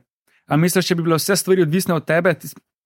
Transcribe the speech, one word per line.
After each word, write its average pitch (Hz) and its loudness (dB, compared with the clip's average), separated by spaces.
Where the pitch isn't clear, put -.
A 139 0
misliš, 175 2
če 185 -2
bi 170 -2
bile 165 0
vse 196 -2
stvari 185 2
odvisne 180 0
od 160 -2
tebe, 175 0
tis-, 156 -14